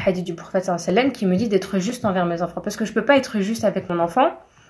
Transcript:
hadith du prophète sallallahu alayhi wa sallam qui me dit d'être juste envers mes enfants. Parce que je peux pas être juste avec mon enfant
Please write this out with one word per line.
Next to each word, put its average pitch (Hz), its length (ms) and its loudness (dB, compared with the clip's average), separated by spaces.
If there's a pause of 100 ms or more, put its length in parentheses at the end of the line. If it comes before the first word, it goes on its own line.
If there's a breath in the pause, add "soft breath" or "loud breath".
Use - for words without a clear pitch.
hadith 180 180 0
du 170 120 -6
prophète 185 300 -4
sallallahu 170 180 -2
alayhi 180 140 0
wa 240 60 6
sallam 269 80 2
qui 214 140 -6
me 180 100 4
dit 220 140 0
d'être 190 300 2
juste 226 260 -4
envers 185 200 2
mes 170 160 -2
enfants. 175 200 -4
Parce 202 160 -6
que - 80 -2
je - 80 -8
peux 214 120 0
pas 277 120 6
être 269 220 0
juste 214 240 -2
avec 190 260 0
mon 170 100 0
enfant 240 380 2 (320 soft breath)